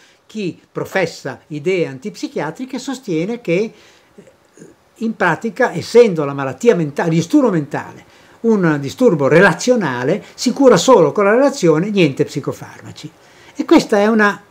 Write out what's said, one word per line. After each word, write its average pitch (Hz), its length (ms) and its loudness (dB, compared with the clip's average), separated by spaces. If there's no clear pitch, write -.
chi 196 340 -10
professa 151 760 -6
idee 165 380 -4
antipsichiatriche 175 920 -10
sostiene 226 640 -8
che, 196 300 -2
eh, - 80 -20
in 220 140 -6
pratica, 180 600 -2
essendo 175 500 2
la 139 80 -6
malattia 139 420 0
menta-, 160 300 -4
il 170 60 -2
disturbo 208 400 2
mentale - 680 -8
un 185 400 2
disturbo 139 460 0
relazionale, 165 960 2
si - 180 -4
cura 254 240 6
solo 185 340 4
con 208 140 -2
la 196 80 2
relazione, 214 580 2
niente 156 340 0
psicofarmaci. - 880 -12
E - 80 -4
questa 254 340 4
è 208 80 2
una, 214 340 0